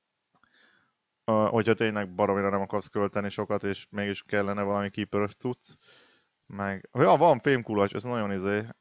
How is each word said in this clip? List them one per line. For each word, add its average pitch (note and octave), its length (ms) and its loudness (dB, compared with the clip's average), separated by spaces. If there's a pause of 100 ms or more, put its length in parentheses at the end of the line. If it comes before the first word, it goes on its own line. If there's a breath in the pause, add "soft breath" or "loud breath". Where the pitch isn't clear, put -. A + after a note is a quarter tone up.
(1200 soft breath)
ö, G#2+ 260 4
hogyha A2+ 240 4
tényleg G#2 420 -2
baromira G2 340 2
nem G2 120 0
akarsz G2 260 -4
költeni G2+ 420 -2
sokat, G#2 340 -4
és G2 260 -6
mégis G2+ 320 -6
kellene G2+ 400 -2
valami G2+ 280 -2
kípörös G2+ 460 -4
cucc. - 340 -8 (760 soft breath)
Meg, G2 480 -6
ja, E3 240 6
van D3 220 6
fémkulacs, A2 540 0
ez G#2+ 100 -6
nagyon A#2 280 -4
izé, G2+ 360 -2 (140)